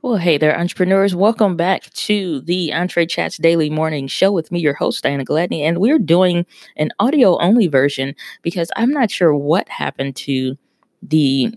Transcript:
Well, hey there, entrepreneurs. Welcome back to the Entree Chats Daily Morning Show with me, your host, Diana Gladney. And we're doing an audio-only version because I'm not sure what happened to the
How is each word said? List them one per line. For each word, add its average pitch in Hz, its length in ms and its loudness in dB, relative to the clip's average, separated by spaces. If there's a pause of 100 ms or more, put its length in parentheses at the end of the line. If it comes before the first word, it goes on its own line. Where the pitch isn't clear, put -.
Well, 247 140 -2
hey 170 200 2
there, 151 200 2
entrepreneurs. 185 580 0
Welcome 196 420 2
back 175 280 -2 (100)
to 185 480 -2
the 175 320 -2
Entree 175 320 -2
Chats 165 320 -6
Daily 165 320 2
Morning 156 360 -4
Show 190 260 0
with 175 200 -4
me, 175 80 -2
your 147 140 0
host, - 280 -4
Diana 139 220 -2
Gladney. 160 380 -2
And 165 160 0
we're 254 200 2
doing 175 460 2 (320)
an 151 140 -2 (100)
audio-only 214 680 4
version 139 460 0 (280)
because 170 340 -4
I'm 233 140 0
not 277 200 0
sure 160 240 2
what 147 360 0
happened 139 460 -6
to 131 420 -4 (440)
the 135 540 0